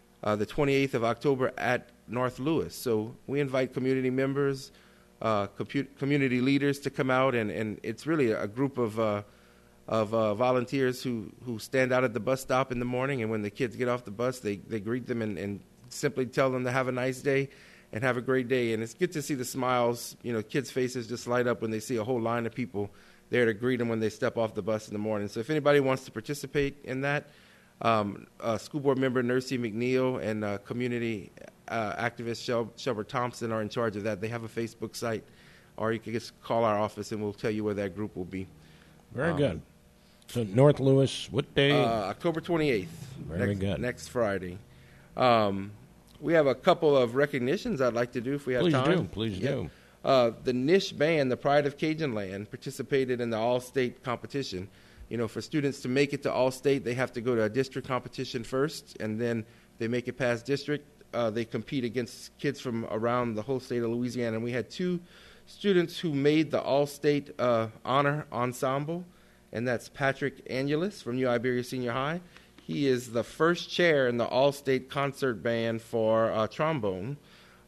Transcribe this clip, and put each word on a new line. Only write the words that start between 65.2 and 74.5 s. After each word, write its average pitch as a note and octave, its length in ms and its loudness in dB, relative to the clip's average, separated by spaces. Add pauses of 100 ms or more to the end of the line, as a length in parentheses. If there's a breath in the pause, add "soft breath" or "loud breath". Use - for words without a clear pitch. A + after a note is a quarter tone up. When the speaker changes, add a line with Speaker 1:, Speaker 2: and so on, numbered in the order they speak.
Speaker 1:
students F3+ 520 2
who D#3+ 160 -2
made D3+ 380 4
the A2+ 100 2
all-state, C#3+ 800 2
uh, A#2 280 4 (180)
honor C#3+ 460 2
ensemble, C#3 720 -2 (480 soft breath)
and A#2 120 -2
that's A#2+ 220 -2
Patrick C3+ 600 -2
Angelis D3 520 -2
from A#2+ 140 -4
New C3 120 2
Iberia B2 360 0
Senior B2 300 -4
High. D3 280 -4 (400 loud breath)
He D#3 260 0
is A#2+ 240 2
the A2+ 120 0
first E3+ 460 0
chair D3+ 400 4
in A#2+ 80 0
the A#2 80 2
all-state C3+ 640 2